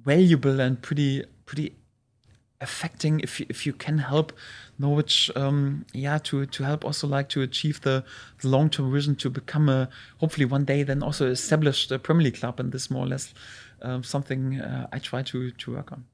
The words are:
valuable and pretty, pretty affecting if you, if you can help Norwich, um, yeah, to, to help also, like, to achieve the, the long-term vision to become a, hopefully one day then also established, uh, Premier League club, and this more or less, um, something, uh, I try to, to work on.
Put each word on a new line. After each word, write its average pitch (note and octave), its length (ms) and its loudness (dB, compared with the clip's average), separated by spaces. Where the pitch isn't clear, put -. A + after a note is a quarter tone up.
valuable C#3 560 6
and C3 220 0
pretty, C#3 420 0
pretty C#3+ 300 -8
affecting D#3 600 -2
if - 220 -6
you, - 80 -8
if - 160 -6
you C#3+ 80 -4
can D#3 240 -2
help D3 340 0
Norwich, D3 560 2
um, C#3 580 0
yeah, C#3 260 -2
to, C#3 260 -2
to C3+ 180 -6
help D3 220 -2
also, - 200 -4
like, C#3 240 0
to C#3+ 120 0
achieve C#3 400 -2
the, C3 240 0
the C3 60 0
long-term C#3 420 4
vision C#3+ 280 2
to C3+ 120 -2
become D3 380 0
a, C3 220 4
hopefully D#3 260 0
one C#3 180 2
day C#3 180 2
then C#3 220 0
also C#3+ 260 0
established, C#3+ 640 2
uh, C3 60 -2
Premier D#3+ 260 4
League B2+ 140 2
club, A#2+ 240 -4
and C3 100 -4
this C3 180 -6
more C3 140 -2
or C3+ 40 -2
less, C3+ 260 -6
um, B2+ 200 -4
something, C3 600 -4
uh, B2 320 -6
I C#3+ 60 -6
try C3 240 -6
to, B2 280 -6
to - 220 -12
work - 180 -10
on. B2+ 220 -16